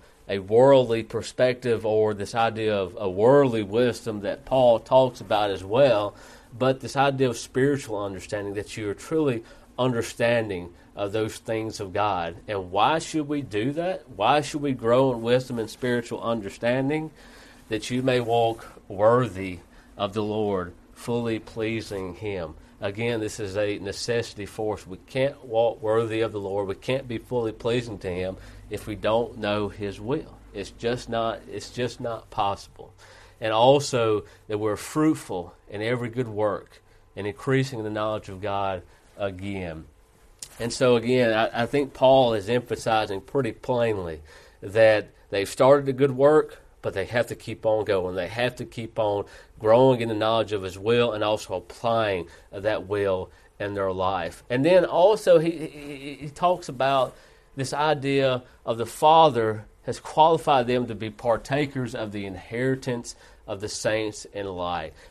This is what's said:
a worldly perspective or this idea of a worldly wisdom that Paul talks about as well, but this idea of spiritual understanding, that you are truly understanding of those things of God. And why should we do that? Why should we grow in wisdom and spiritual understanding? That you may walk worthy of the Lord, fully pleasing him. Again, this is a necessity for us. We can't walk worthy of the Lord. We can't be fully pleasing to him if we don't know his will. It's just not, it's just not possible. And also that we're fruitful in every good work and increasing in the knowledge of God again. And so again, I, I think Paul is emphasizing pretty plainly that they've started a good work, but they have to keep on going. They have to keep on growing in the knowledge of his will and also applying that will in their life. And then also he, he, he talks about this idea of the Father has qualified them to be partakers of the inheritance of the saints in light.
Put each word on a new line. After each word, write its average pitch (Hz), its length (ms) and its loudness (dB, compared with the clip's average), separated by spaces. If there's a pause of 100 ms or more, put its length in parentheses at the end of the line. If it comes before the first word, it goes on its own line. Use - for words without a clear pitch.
(300)
a 101 80 -2
worldly 113 640 6
perspective 120 840 -2
or 107 300 2
this 101 220 -8
idea 110 400 0
of 92 240 -2
a 101 100 -2
worldly 113 540 6
wisdom 110 580 -2
that 98 240 -6
Paul 123 320 6
talks 131 420 4
about 104 300 0
as 92 140 -4
well, 104 500 4 (420)
but 131 260 0
this - 140 -10
idea 135 340 2
of 117 80 -4
spiritual 127 640 -2
understanding, 101 500 -8
that 101 240 -8
you 107 120 -6
are 98 40 -4
truly 143 500 -2 (360)
understanding 117 920 0 (220)
of 101 160 -4
those 110 260 -2
things 110 420 -6
of 98 140 -8
God. 90 420 -2 (120)
And 95 240 -6
why 117 260 2
should 156 300 -4
we 147 160 -4
do 113 300 -2
that? 175 360 -6
Why 123 320 2
should 143 220 -6
we 143 80 0
grow 123 420 4
in 117 80 -6
wisdom 123 380 0
and 107 100 -4
spiritual 120 540 -4
understanding? 123 880 -2 (580)
That 110 220 -4
you 127 100 -2
may 127 180 2
walk 113 460 0 (220)
worthy 98 720 2 (360)
of 98 180 -4
the 107 100 -2
Lord, 101 500 -2 (200)
fully 117 440 -4
pleasing 107 800 -6
him. 92 400 -8 (260)
Again, 113 380 -4
this 107 200 -6
is 95 160 -6
a 104 220 -2
necessity 104 680 -6
for 107 260 -4
us. - 140 -12
We 92 180 -14
can't 135 400 -4
walk 113 380 0
worthy 110 380 0
of 113 100 -2
the 104 80 -6
Lord. 98 280 -4
We 95 80 -4
can't 131 320 -4
be 117 120 -6
fully 117 320 -4
pleasing 117 480 -4
to 95 100 -6
him 92 280 -4 (340)
if 104 160 -10
we 107 80 -6
don't 107 420 0
know 104 320 -2
his 98 320 -8
will. 139 360 -6 (180)
It's 98 160 -10
just 120 380 -4
not, 113 320 -4 (100)
it's 101 180 -10
just 123 320 -6
not 113 300 -8
possible. - 600 -4 (480)
And 110 140 -2
also 117 680 4 (240)
that 107 100 -4
we're 104 200 -2
fruitful 139 760 -2 (160)
in 104 140 -8
every 120 260 -2
good 120 180 -4
work 104 540 -4 (340)
and 98 120 -6
increasing 131 500 -2
in 107 80 -6
the 107 60 -4
knowledge 107 380 -4
of 95 120 -14
God 98 400 -4 (340)
again. 92 680 -8 (760)
And 117 140 -4
so 123 220 4
again, 120 380 2
I, 117 300 0
I - 40 0
think 139 260 -2
Paul 131 400 6
is 101 160 -4
emphasizing 110 720 -2
pretty 123 300 -4
plainly 107 720 -4 (400)
that 107 480 4 (200)
they've 101 180 -2
started 139 400 6
a 135 60 -2
good 131 180 2
work, 147 520 4 (180)
but 98 140 -4
they 95 100 -2
have 113 220 0
to 110 80 -8
keep - 280 -14
on 110 220 2
going. 90 300 0
They 90 120 -4
have 120 280 -2
to 120 100 -10
keep - 320 -12
on 104 280 0 (340)
growing 120 420 6
in 113 80 -2
the 110 60 -2
knowledge 107 380 0
of 98 100 -4
his 92 160 -8
will 117 320 2
and 107 120 -4
also 107 320 -2
applying 104 720 -2 (240)
that 101 360 -4
will 95 420 0 (300)
in 101 160 -6
their 98 160 0
life. 92 580 -4
And 131 160 0
then 180 180 6
also 180 540 4
he, 160 140 2
he, 143 720 -12
he 151 80 -10
talks 175 400 -2
about 135 460 0 (400)
this 135 180 -6
idea 139 680 0 (240)
of 117 140 -2
the 117 80 -2
Father 120 800 4 (180)
has 123 160 -8
qualified 156 640 4
them 123 220 0
to 113 80 -8
be 110 140 -8
partakers 127 840 -2
of 110 180 -8
the 101 140 -6
inheritance 120 920 -4 (320)
of 101 140 -8
the 104 80 -8
saints 110 560 -4
in 101 200 -10
light. 87 460 -6 (180)